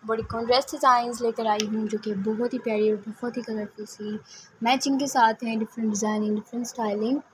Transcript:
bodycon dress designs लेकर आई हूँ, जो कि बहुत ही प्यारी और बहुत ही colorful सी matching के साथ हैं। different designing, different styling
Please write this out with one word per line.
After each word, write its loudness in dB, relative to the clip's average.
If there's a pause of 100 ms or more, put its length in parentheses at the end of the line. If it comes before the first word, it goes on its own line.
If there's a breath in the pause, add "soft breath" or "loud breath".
bodycon -2
dress 4
designs 4
लेकर 0
आई 2
हूँ, -2
जो -2
कि -4 (160)
बहुत 0
ही -4 (100)
प्यारी 4
और -2
बहुत -8
ही -6
colorful -8
सी -8 (460 loud breath)
matching 2
के 0
साथ 4
हैं। -2
different -2
designing, 0
different -6
styling 0 (120)